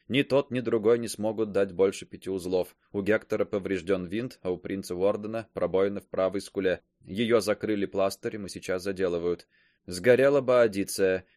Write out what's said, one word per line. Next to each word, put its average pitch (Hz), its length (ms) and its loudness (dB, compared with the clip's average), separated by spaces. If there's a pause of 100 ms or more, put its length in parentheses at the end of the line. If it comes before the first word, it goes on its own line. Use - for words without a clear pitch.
Ни 131 140 0
тот, 139 280 0
ни 123 120 -4
другой 113 380 2
не 113 100 -8
смогут 107 420 -4
дать 98 220 0
больше 95 320 0
пяти 92 240 -14
узлов. 90 480 -2 (160)
У 101 80 -2
Гектора 104 420 0
поврежден 92 640 -2
винт, 113 380 -6
а 92 80 -4
у 87 60 -2
принца 95 380 -8
Уордена 104 580 -2
пробоина 95 460 0
в - 80 -20
правой 95 320 -2
скуле. 92 440 -2 (180)
Ее 110 400 0
закрыли 104 440 -2
пластырем 98 600 -4
и 87 40 -10
сейчас 92 340 -6
заделывают. 87 640 -2 (420)
Сгорела 123 540 4
Боадиция. 101 840 2 (120)